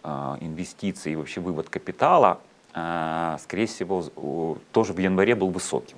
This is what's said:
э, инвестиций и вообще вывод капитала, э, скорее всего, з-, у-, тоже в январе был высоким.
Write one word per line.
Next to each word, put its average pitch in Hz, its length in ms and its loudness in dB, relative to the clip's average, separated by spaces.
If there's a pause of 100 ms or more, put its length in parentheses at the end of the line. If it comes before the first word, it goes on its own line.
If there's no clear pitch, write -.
э, 71 380 -6
инвестиций 82 720 -6
и - 20 -2
вообще 78 260 -6
вывод 85 280 -4
капитала, 139 720 4 (360)
э, 82 640 -2
скорее 98 240 -2
всего, 95 360 -2
з-, 73 140 -8
у-, 78 420 -4 (140)
тоже 110 220 4
в 90 60 -4
январе 95 360 4
был 95 140 2
высоким. - 480 -4